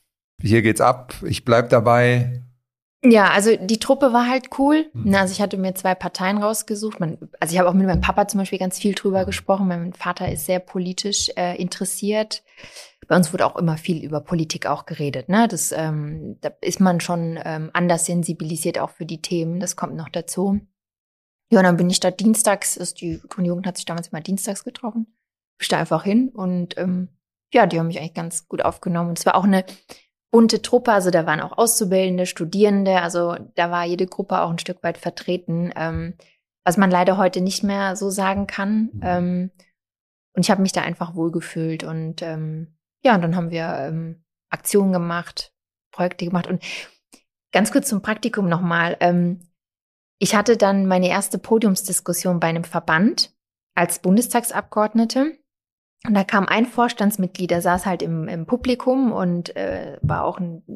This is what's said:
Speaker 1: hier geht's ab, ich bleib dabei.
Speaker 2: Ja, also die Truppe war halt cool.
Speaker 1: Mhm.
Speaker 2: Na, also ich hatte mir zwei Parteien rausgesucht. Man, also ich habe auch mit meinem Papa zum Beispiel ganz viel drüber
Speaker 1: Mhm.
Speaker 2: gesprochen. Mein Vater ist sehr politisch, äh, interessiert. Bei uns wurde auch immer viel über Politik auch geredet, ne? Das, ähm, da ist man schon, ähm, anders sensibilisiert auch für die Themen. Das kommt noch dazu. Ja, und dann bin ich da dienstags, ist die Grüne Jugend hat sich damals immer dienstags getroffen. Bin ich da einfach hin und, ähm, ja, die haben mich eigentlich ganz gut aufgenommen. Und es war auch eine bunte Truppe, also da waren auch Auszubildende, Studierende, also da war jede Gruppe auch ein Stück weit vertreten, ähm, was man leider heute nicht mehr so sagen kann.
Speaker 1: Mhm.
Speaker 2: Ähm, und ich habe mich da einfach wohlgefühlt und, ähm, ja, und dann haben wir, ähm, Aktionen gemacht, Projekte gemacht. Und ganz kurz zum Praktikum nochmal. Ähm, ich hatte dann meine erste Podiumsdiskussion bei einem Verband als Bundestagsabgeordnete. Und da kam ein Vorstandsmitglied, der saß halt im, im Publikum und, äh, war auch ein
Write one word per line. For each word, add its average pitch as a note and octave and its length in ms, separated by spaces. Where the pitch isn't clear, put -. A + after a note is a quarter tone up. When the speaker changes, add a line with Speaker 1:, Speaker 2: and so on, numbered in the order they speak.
Speaker 1:
hier A2 200
geht's G#2+ 200
ab, - 420
ich - 200
bleib A#2+ 260
dabei. B2 760
Speaker 2:
Ja, G#3+ 280
also G3+ 260
die A3 220
Truppe C4+ 340
war A#3+ 160
halt C4 200
cool. D4+ 340
Speaker 1:
Mhm. - 120
Speaker 2:
Na, G3 160
also F#3+ 100
ich F#3+ 100
hatte G3+ 160
mir F#3 160
zwei F#3 220
Parteien F#3 420
rausgesucht. G#3+ 640
Man, E3 180
also E3 140
ich F3+ 60
habe F3+ 80
auch F3+ 60
mit F#3+ 140
meinem F3 140
Papa G3+ 260
zum G3+ 120
Beispiel F#3+ 200
ganz F#3 180
viel G3+ 160
drüber F#3+ 300
Speaker 1:
Mhm. - 20
Speaker 2:
gesprochen. G3 420
Mein F3 260
Vater F3+ 380
ist F3 140
sehr F3+ 140
politisch, F#3 760
äh, F3+ 240
interessiert. G#3 840
Bei D#3 100
uns E3 160
wurde - 140
auch - 80
immer D#3+ 220
viel D#3+ 260
über D3+ 180
Politik D#3+ 460
auch D3 180
geredet, C#3 440
ne? A3 180
Das, F3 240
ähm, D3+ 680
da D3+ 100
ist - 180
man F3+ 220
schon, E3 420
ähm, D#3 300
anders F3 320
sensibilisiert E3 760
auch D3+ 120
für - 160
die E3 140
Themen. E3+ 380
Das C4 160
kommt D#3+ 200
noch D#3 140
dazu. G3 520
Ja, A3 80
und F#3 60
dann F3 120
bin F3 120
ich F#3 100
da F#3 120
dienstags, G3+ 640
ist - 240
die E3 180
Grüne F3+ 200
Jugend F3+ 160
hat F3+ 120
sich - 80
damals E3+ 240
immer D#3 120
dienstags G3 420
getroffen. A#3 420
Bin - 580
ich - 60
da D#3+ 100
einfach E3 240
hin A#3 260
und, F3+ 480
ähm, F3+ 320
ja, A#3+ 140
die E3+ 140
haben E3 80
mich E3 120
eigentlich D#3 140
ganz E3 340
gut - 160
aufgenommen. E3+ 460
Und E3+ 100
es - 60
war - 100
auch F3+ 80
eine F#3+ 220
bunte A3+ 300
Truppe, B3 320
also F#3 180
da E3+ 140
waren D#3 160
auch - 160
Auszubildende, F#3 680
Studierende, F#3+ 760
also E3+ 340
da F3 140
war F3 140
jede F3 240
Gruppe F#3+ 320
auch E3+ 100
ein E3+ 100
Stück - 220
weit E3+ 160
vertreten, F3 800
ähm, E3 380
was F3 140
man G3 120
leider F3+ 280
heute F#3 240
nicht F#3 220
mehr G3 340
so G3 120
sagen G3 380
kann. G#3+ 460
Speaker 1:
Mhm. - 100
Speaker 2:
Ähm, F3+ 480
und F3+ 120
ich - 40
habe G3 120
mich F#3+ 100
da E3+ 120
einfach E3+ 320
wohlgefühlt D#3+ 680
und, D#3+ 380
ähm, D#3+ 560
ja, B3 120
und F3 80
dann E3+ 120
haben E3+ 160
wir, E3 140
ähm, D#3+ 440
Aktionen G3 440
gemacht, E3+ 580
Projekte F3+ 320
gemacht. F3 240
Und F#3 160
ganz G3 220
kurz C4+ 160
zum G3 140
Praktikum G#3+ 440
nochmal. E3+ 540
Ähm, F3 480
ich G3+ 160
hatte G#3 200
dann G3 300
meine F#3 240
erste F#3+ 300
Podiumsdiskussion F#3 1000
bei E3+ 80
einem E3 160
Verband E3+ 720
als E3+ 240
Bundestagsabgeordnete. A3+ 1300
Und G#3+ 80
da G3 80
kam G3 240
ein G#3+ 200
Vorstandsmitglied, G#3 840
der F3 100
saß F3+ 260
halt F3 160
im, D#3+ 240
im E3 200
Publikum B3+ 640
und, F3 440
äh, - 460
war E3+ 240
auch F3 140
ein E3+ 240